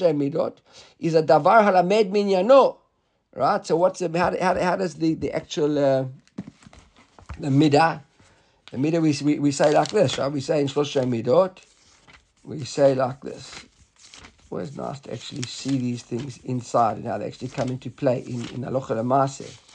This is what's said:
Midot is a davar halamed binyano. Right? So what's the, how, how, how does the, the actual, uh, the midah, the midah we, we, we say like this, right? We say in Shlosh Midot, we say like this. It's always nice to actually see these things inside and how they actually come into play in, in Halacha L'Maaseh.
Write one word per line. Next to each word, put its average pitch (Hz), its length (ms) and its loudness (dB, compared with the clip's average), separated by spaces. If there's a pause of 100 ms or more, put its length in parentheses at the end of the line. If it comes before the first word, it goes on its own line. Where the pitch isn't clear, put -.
(160)
Midot 143 420 -4 (400)
is 165 160 -2
a 160 80 4
davar 165 420 6
halamed 190 480 4
binyano. 202 640 4 (580)
Right? 190 320 0
So - 80 0
what's 185 240 2
the, 180 80 -4 (100)
how, 180 220 0
how, 180 180 0
how 175 200 0
does 180 160 -4
the, 160 220 -2
the 143 180 -6
actual, 151 440 -2
uh, 135 280 2 (1300)
the 160 120 -6
midah, 151 520 4 (720)
the - 60 -10
midah 160 240 0
we, 143 240 0
we, 151 140 2
we 143 120 0
say 147 220 2
like - 160 2
this, 190 280 2
right? 139 140 -2
We 147 80 -4
say 151 220 0
in 143 60 0
Shlosh 143 360 -2
Midot, 127 540 2 (880)
we 151 180 -10
say 139 320 2
like 131 240 -2
this. - 380 -14
It's - 920 -20
always 90 280 -10
nice 120 240 -10
to - 100 -18
actually - 300 -12
see 135 360 -6
these 123 260 -6
things 120 420 -10
inside 120 500 -2
and - 100 -12
how 110 120 -6
they 101 80 -8
actually 123 240 -10
come 123 180 -6
into 127 220 -8
play 131 300 -2
in, 123 200 -10 (160)
in 123 80 -8
Halacha 123 280 -6
L'Maaseh. 127 680 -2 (160)